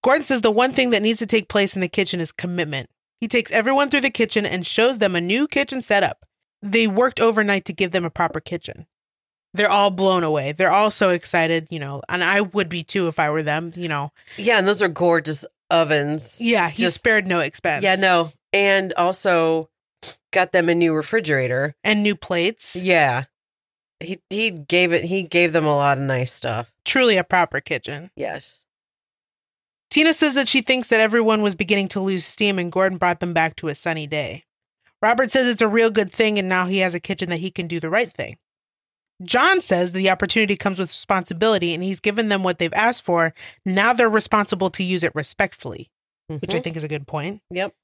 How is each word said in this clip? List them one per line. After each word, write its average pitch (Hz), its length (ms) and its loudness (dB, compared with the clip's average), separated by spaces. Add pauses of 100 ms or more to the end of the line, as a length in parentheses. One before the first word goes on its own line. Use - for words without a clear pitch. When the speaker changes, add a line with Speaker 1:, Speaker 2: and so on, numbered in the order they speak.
Speaker 1:
Gordon 277 220 2
says 254 180 0
the 220 100 4
one 247 200 2
thing 254 200 2
that 208 100 2
needs 220 180 0
to 233 60 -4
take 220 240 0
place 196 260 2
in 196 60 -2
the 180 80 -2
kitchen 180 320 -2
is 160 100 -6
commitment. 160 580 -6 (300)
He 233 80 -6
takes 233 240 -2
everyone 269 380 2
through 285 120 2
the 262 80 0
kitchen 220 360 -2
and 180 200 -4
shows 233 340 0
them 196 160 2
a 170 60 2
new 208 240 0
kitchen 277 360 -2
setup. 202 440 0 (360)
They 220 260 2
worked 240 320 0
overnight 208 460 2
to 180 80 -8
give 180 180 -4
them 180 140 -2
a 165 40 -4
proper 165 300 -4
kitchen. - 480 -12 (680)
They're 208 160 2
all 202 220 4
blown 185 320 2
away. 151 300 -2
They're 175 180 2
all 202 200 4
so 202 180 2
excited, 165 600 0
you 165 100 -10
know, 139 280 -10
and 180 160 -2
I 196 180 2
would 196 280 -2
be 170 140 -8
too 180 260 -2
if 156 100 -6
I 151 100 2
were 156 140 -2
them, 160 320 -4
you 175 140 -8
know. 147 240 -6 (240)
Speaker 2:
Yeah, 214 200 2
and 190 100 4
those 202 140 2
are 196 60 2
gorgeous 160 580 0 (240)
ovens. 151 680 0
Speaker 1:
Yeah, 226 300 2
he 180 140 -4
Speaker 2:
Just 180 120 0
Speaker 1:
spared 214 320 0
no 175 140 0
expense. 151 420 -4
Speaker 2:
Yeah, 190 120 4
no. 180 360 2 (220)
And 196 400 2
also 170 760 0 (640)
got 185 220 0
them 170 160 4
a 170 60 4
new 170 180 2
refrigerator. 147 880 -2
Speaker 1:
And 208 200 0
new 208 120 0
plates. 180 600 -4
Speaker 2:
Yeah. 156 500 2 (720)
He, 175 300 -10
he 214 220 -2
gave 175 420 2
it, 165 120 2
he 185 180 -2
gave 170 280 2
them 160 140 2
a 147 100 4
lot 143 220 2
of 139 60 -4
nice 131 280 -2
stuff. 117 400 -6 (140)
Speaker 1:
Truly 240 320 4
a 175 60 0
proper 175 360 0
kitchen. 147 560 -8
Speaker 2:
Yes. - 480 -10 (1300)
Speaker 1:
Tina 320 240 4
says 294 220 2
that 269 120 2
she 269 140 2
thinks 254 280 -2
that 226 120 4
everyone 220 400 2
was 202 140 0
beginning 196 340 -2
to 202 100 -6
lose 190 240 -2
steam 202 360 -2
and 175 120 -4
Gordon 190 280 0
brought 175 200 0
them 175 140 -4
back 160 220 0
to 160 140 -6
a 143 60 -6
sunny 160 300 -6
day. 147 380 -6 (580)
Robert 233 300 2
says 254 160 2
it's 233 160 0
a 220 40 2
real 226 220 4
good 208 220 0
thing 214 260 0
and 190 100 -2
now 180 200 0
he 190 120 -2
has 185 140 0
a 175 60 -4
kitchen 180 320 -6
that 165 80 -4
he 185 100 -6
can 175 160 -8
do 170 140 -6
the 160 100 -6
right 220 240 0
thing. - 240 -10 (840)
John 294 360 2
says 180 320 0
the 190 200 0
opportunity 202 440 0
comes 190 240 -2
with 180 100 -4
responsibility 180 840 0
and 175 100 -4
he's 190 160 -4
given 208 300 -2
them 196 140 0
what 180 160 -2
they've 165 140 0
asked 226 300 0
for. 165 300 0 (320)
Now 196 260 2
they're 233 180 4
responsible 208 600 0
to 190 140 -6
use 180 200 -2
it 170 120 -2
respectfully, - 760 -10 (380)
which 160 260 -10
I 220 40 -2
Speaker 2:
Mm-hmm. 247 60 -4
Speaker 1:
think 160 140 -8
is 156 80 -8
a - 20 -10
good 147 200 -10
point. 170 420 -10
Speaker 2:
Yep. 185 240 -8 (100)